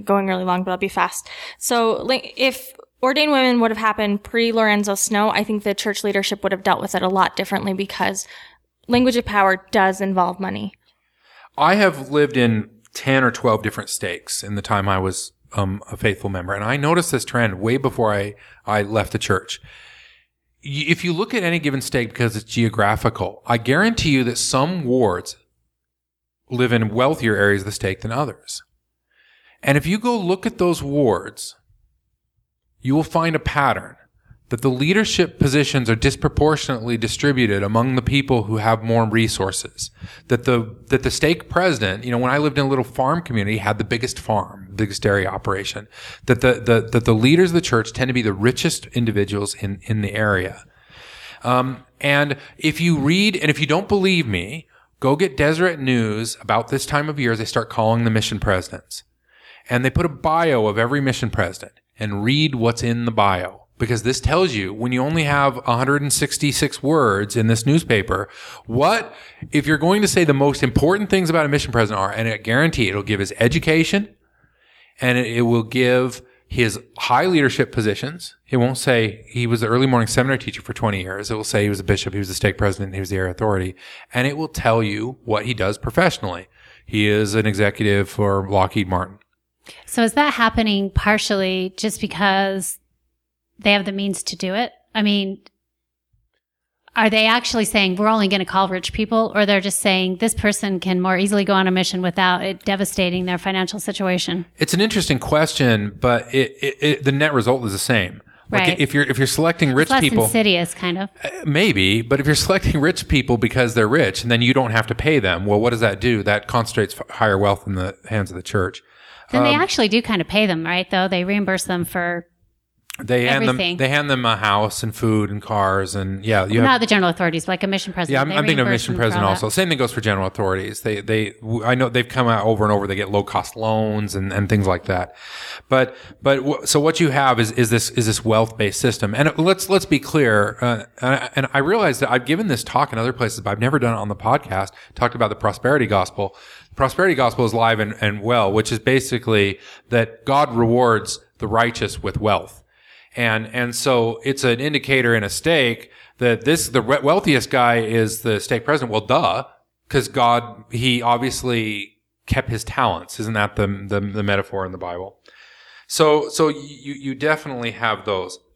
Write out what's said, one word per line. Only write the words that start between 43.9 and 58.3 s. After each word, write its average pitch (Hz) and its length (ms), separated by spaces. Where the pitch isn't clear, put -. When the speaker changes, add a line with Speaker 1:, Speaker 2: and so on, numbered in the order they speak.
Speaker 2:
farm, - 560
biggest 101 280
dairy 101 240
operation. 98 600
That 123 160
the, 127 120
the, 113 380
that 120 140
the 117 80
leaders 156 380
of - 20
the 170 80
church 113 320
tend 131 160
to 127 40
be 123 100
the 104 100
richest 123 540
individuals 101 680
in, 98 300
in 110 180
the 101 120
area. 98 520
Um, 127 420
and 143 340
if 156 240
you 170 160
read, 180 400
and 151 140
if 143 80
you 151 80
don't 175 200
believe 185 380
me, 104 420
go 135 160
get 160 220
Deseret 160 420
News 113 640
about 113 280
this 135 180
time 147 220
of 147 100
year 120 120
as 113 60
they 110 80
start - 240
calling 117 360
the 113 40
mission 110 300